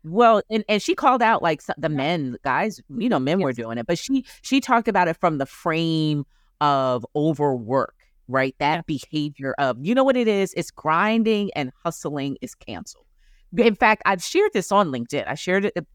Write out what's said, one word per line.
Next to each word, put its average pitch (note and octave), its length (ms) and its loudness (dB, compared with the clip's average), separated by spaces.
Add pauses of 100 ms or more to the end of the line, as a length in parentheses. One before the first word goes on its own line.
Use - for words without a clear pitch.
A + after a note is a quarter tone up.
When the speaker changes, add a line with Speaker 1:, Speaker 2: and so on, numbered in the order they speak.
Speaker 1:
Well, G#3+ 440 6
and, A3 200 -2
and G#3 120 2
she E4 140 -2
called C4 280 2
out, A3 200 2
like, D#3+ 180 0
s-, - 160 -8
the D3+ 140 -2
Speaker 2:
Yeah. D3+ 60 -2
Speaker 1:
men, C#3 480 -2
guys, D#3 360 -2 (160)
you A3+ 120 -2
know, G3+ 100 2
men C#3+ 220 0
were D3+ 100 0
Speaker 2:
Yes. A#2+ 60 -6
Speaker 1:
doing A#2 220 -6
it, A#2+ 80 -6
but E3+ 120 -2
she, C4+ 260 -2 (180)
she C4+ 180 0
talked A#3 280 0
about F#3+ 200 2
it E3 100 -2
from D#3+ 200 0
the C3+ 80 -2
frame D#3 800 -2 (360)
of C3 440 0 (120)
overwork, C3+ 800 0 (320)
right? C3 300 0
That D3 180 0
Speaker 2:
Yeah. - 100 -6
Speaker 1:
behavior D3 720 -6
of, B2+ 260 -2
you G#3 100 0
know C4 100 4
what C4 120 2
it A#3+ 120 0
is? G3 260 0
It's E3+ 160 -6
grinding G#3 840 0
and C3 180 -6 (100)
hustling C#3+ 580 -6
is - 140 -12
canceled. - 500 -16 (520)
In A3+ 180 4
fact, G#3+ 300 2
I've F#3+ 180 0
shared G4+ 300 0
this - 200 -2
on G3 180 4
LinkedIn. B2 360 -4
I - 80 -6
shared F#3 320 -2
it - 100 -4 (180)